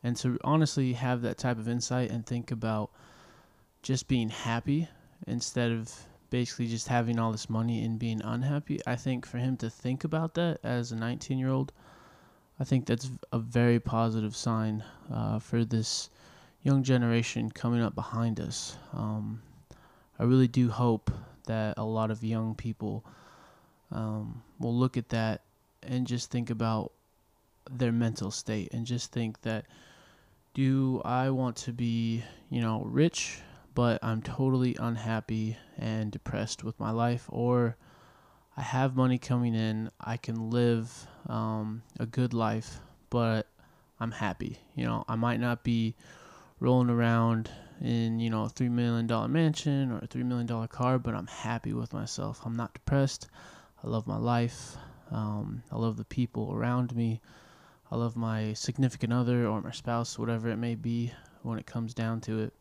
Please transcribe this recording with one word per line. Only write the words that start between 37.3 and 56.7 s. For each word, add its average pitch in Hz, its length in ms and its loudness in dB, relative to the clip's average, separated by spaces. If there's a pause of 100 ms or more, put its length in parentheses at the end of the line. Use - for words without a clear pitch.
I 139 60 -4
have 131 340 0
money 127 220 4
coming 120 360 2
in, 110 360 0 (100)
I 113 160 -6
can 113 340 -4
live, 117 560 2 (220)
um, 110 540 -4 (180)
a 120 60 -2
good 120 260 0
life, 110 480 -2 (300)
but 113 360 2 (540)
I'm 117 120 -4
happy." - 480 -4 (140)
You 120 120 -2
know, 113 220 -2
I 113 80 -2
might 113 240 2
not 120 220 -2
be 113 320 2 (640)
rolling 123 300 6
around 117 600 4 (320)
in, 117 360 0
you 113 120 2
know, 110 140 0
a 107 40 -2
three 123 220 0
million 117 360 2
dollar 113 220 2
mansion 147 640 2
or 113 60 -4
a - 80 -8
three 123 160 -4
million 123 240 0
dollar 113 200 -2
car, 127 320 2
but 120 160 -2
I'm 95 120 -6
happy 113 480 -4
with 117 180 -4
myself. 110 540 -6
I'm 117 100 -4
not 117 160 -4
depressed. - 560 0 (560)
I 117 40 -4
love 110 180 0
my 104 100 -2
life. 117 640 -2 (320)
Um, 107 600 -4
I - 60 -6
love 113 220 -2
the 110 80 -6
people 117 480 -4
around 123 420 0